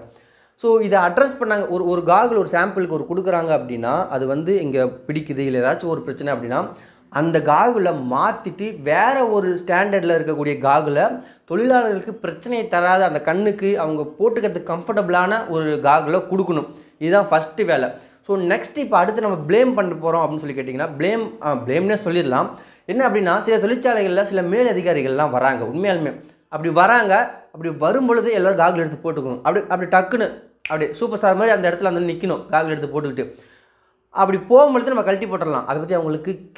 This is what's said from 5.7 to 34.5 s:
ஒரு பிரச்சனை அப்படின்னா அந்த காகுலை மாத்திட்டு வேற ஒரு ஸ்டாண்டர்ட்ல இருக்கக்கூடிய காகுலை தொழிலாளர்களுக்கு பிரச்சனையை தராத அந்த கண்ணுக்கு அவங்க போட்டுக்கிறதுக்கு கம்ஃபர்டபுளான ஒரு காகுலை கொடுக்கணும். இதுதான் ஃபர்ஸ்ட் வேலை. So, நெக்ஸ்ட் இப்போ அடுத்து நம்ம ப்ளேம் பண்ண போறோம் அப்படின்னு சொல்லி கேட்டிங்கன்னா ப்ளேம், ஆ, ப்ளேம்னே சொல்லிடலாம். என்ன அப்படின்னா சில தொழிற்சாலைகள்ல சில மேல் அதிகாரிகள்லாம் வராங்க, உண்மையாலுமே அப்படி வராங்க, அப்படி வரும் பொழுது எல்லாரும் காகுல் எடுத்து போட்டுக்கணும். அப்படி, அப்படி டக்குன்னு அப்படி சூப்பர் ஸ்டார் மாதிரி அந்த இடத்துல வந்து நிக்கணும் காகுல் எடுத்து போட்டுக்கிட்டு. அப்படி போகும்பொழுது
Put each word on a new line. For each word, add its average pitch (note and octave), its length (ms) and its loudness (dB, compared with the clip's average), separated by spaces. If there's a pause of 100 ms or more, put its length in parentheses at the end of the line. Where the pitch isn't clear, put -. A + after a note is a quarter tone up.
ஒரு D#3+ 140 -4
பிரச்சனை C#3 320 -6
அப்படின்னா B2 360 -4 (400)
அந்த D#3+ 300 0
காகுலை F3 540 2 (160)
மாத்திட்டு F#3 720 -4
வேற A3+ 460 2
ஒரு F#3+ 380 0
ஸ்டாண்டர்ட்ல F3+ 520 2
இருக்கக்கூடிய D3 400 -2
காகுலை C#3+ 480 2 (400)
தொழிலாளர்களுக்கு A#3 680 0
பிரச்சனையை G#3+ 540 -6
தராத F3+ 380 4
அந்த D3+ 160 0
கண்ணுக்கு G3+ 580 0
அவங்க D#3 240 -2 (160)
போட்டுக்கிறதுக்கு G#3 540 0
கம்ஃபர்டபுளான F#3 760 0
ஒரு D#3 340 -2
காகுலை D#3 440 4
கொடுக்கணும். F3 400 -2 (300)
இதுதான் F#3 300 2
ஃபர்ஸ்ட் D#3 340 0
வேலை. D#3 280 0 (320)
So, G3 160 -2
நெக்ஸ்ட் G3 400 -2
இப்போ A3+ 200 0
அடுத்து G#3+ 240 2
நம்ம G3+ 160 -2 (100)
ப்ளேம் A#3+ 260 4
பண்ண F#3+ 200 -2
போறோம் E3 300 -2
அப்படின்னு D3+ 220 -4
சொல்லி C3+ 160 -6
கேட்டிங்கன்னா C3 360 -6
ப்ளேம், G#3 340 -2 (120)
ஆ, D3+ 100 -2
ப்ளேம்னே C#3+ 500 -2
சொல்லிடலாம். E3 460 0 (360)
என்ன A#3+ 240 0
அப்படின்னா G3 280 2
சில A3 200 0
தொழிற்சாலைகள்ல G#3 680 0
சில G3+ 180 -2
மேல் G3+ 260 2
அதிகாரிகள்லாம் D3+ 600 0
வராங்க, B2 360 0
உண்மையாலுமே E3 480 -2 (360)
அப்படி D#3 240 -6
வராங்க, G3+ 400 4 (400)
அப்படி D#3+ 160 -8
வரும் G3+ 360 0
பொழுது A#3 260 2
எல்லாரும் F#3+ 280 2
காகுல் F3 200 4
எடுத்து D#3+ 320 -4
போட்டுக்கணும். C3 320 -6
அப்படி, F3 260 0
அப்படி F#3 280 2
டக்குன்னு F#3+ 500 -2 (200)
அப்படி D#3 260 -4
சூப்பர் A3+ 240 -4
ஸ்டார் F#3+ 180 4
மாதிரி A3 160 4
அந்த F#3 180 2
இடத்துல F3 240 0
வந்து E3+ 200 -2
நிக்கணும் E3+ 280 -4 (100)
காகுல் D#3+ 180 2
எடுத்து D3+ 180 -4
போட்டுக்கிட்டு. C3+ 480 -6 (760)
அப்படி F#3+ 280 2
போகும்பொழுது C4 540 6